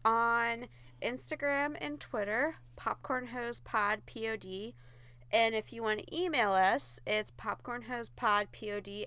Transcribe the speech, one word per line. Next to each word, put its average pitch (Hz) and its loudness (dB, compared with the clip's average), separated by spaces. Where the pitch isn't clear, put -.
on 233 2
Instagram 285 -2
and 294 -4
Twitter, 233 -2
Popcorn 254 -2
Hose 240 -4
Pod, 214 0
P 226 -6
O 220 -2
D. 196 -8
And 220 6
if 214 -2
you 226 -8
wanna 214 0
email 302 2
us, 190 4
it's 214 0
popcornhosepodpod 208 -2